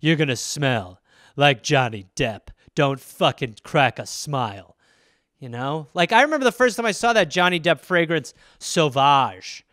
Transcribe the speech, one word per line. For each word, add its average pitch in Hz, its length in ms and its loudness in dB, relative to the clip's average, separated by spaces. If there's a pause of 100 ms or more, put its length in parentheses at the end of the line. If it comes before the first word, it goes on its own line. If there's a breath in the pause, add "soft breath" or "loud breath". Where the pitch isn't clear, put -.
You're 160 160 2
gonna 143 200 0
smell 113 640 -4 (340 soft breath)
like 139 280 2
Johnny 117 520 0
Depp. 110 340 -6 (260 soft breath)
Don't 139 240 0
fucking 131 640 -4
crack 135 360 0
a 123 60 -8
smile. 107 680 -8 (640)
You 135 100 -16
know? 135 440 -8
Like, 175 180 0
I 226 100 6
remember 294 220 0
the 247 80 2
first 247 260 0
time 233 80 -4
I 220 60 -2
saw 233 220 0
that 196 160 2
Johnny 180 300 0
Depp 160 220 2
fragrance, 165 520 -2 (260 soft breath)
Sauvage. 135 1120 0